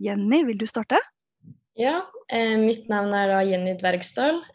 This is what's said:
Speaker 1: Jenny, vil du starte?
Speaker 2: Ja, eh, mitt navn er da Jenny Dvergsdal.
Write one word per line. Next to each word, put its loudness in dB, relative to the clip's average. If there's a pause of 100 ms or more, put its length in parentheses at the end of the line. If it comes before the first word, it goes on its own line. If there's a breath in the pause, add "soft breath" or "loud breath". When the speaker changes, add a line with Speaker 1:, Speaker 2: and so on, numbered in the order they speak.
Speaker 1:
Jenny, 2
vil 0
du -4
starte? -2 (800)
Speaker 2:
Ja, -2 (240)
eh, 0
mitt 0
navn 0
er 2
da 4
Jenny 0
Dvergsdal. -2 (140)